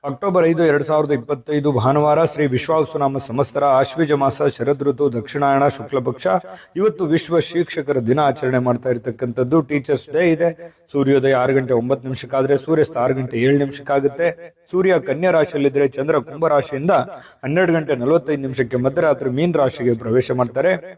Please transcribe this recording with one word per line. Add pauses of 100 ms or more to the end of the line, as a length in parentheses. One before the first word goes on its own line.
ಅಕ್ಟೋಬರ್
ಐದು,
ಎರಡ್
ಸಾವಿರದ
ಇಪ್ಪತ್ತೈದು
ಭಾನುವಾರ,
ಶ್ರೀ
ವಿಶ್ವಾವಸುನಾಮ
ಸಂವತ್ಸರ,
ಆಶ್ವೀಜ
ಮಾಸ, (160)
ಶರದ್
ಋತು,
ದಕ್ಷಿಣಾಯಣ,
ಶುಕ್ಲ
ಪಕ್ಷ. (500)
ಇವತ್ತು
ವಿಶ್ವ
ಶಿಕ್ಷಕರ
ದಿನ
ಆಚರಣೆ
ಮಾಡ್ತಾ
ಇರತಕ್ಕಂಥದ್ದು,
ಟೀಚರ್ಸ್
ಡೇ
ಇದೆ. (120)
ಸೂರ್ಯೋದಯ
ಆರು
ಗಂಟೆ
ಒಂಬತ್ತು
ನಿಮಿಷಕ್ಕಾದ್ರೆ
ಸೂರ್ಯಾಸ್ತ
ಆರು
ಗಂಟೆ
ಏಳು
ನಿಮಿಷಕ್ಕಾಗುತ್ತೆ. (140)
ಸೂರ್ಯ
ಕನ್ಯಾ
ರಾಶಿಯಲ್ಲಿದ್ರೆ
ಚಂದ್ರ
ಕುಂಭ
ರಾಶಿಯಿಂದ (540)
ಹನ್ನೆರಡು
ಗಂಟೆ
ನಲವತ್ತೈದು
ನಿಮಿಷಕ್ಕೆ
ಮಧ್ಯರಾತ್ರಿ
ಮೀನ
ರಾಶಿಗೆ
ಪ್ರವೇಶ
ಮಾಡ್ತಾರೆ. (220)